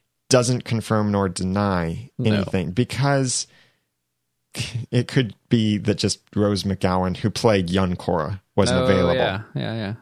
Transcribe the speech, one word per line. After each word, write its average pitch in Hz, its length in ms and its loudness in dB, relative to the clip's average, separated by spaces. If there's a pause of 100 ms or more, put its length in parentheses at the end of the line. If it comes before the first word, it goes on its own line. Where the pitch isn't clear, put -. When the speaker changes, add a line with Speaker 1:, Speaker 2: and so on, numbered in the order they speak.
(300)
Speaker 1:
doesn't 123 340 2
confirm 107 480 0
nor 98 160 2
deny 92 920 -2
Speaker 2:
No. 110 160 2
Speaker 1:
anything, 95 360 -2
because 131 760 0 (1400)
it 123 160 0
could 120 280 0 (140)
be 107 280 4
that 104 180 0
just - 240 -2 (160)
Rose 101 280 0
McGowan, 92 540 0
who 110 120 -2
played 98 400 2
young 92 260 0
Korra, 90 460 -4 (140)
wasn't 123 260 4
Speaker 2:
Oh, - 40 0
Speaker 1:
available. 87 300 4
Speaker 2:
yeah, 107 260 -2 (120)
yeah, 113 220 -6
yeah. 107 260 -4